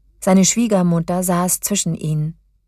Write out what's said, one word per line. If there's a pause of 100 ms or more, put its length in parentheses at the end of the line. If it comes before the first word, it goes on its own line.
(200)
Seine
Schwiegermutter
saß
zwischen
ihnen, (300)